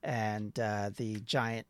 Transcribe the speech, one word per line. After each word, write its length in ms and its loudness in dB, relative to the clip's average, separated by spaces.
And, 580 0
uh, 360 2
the 260 -2
giant 480 0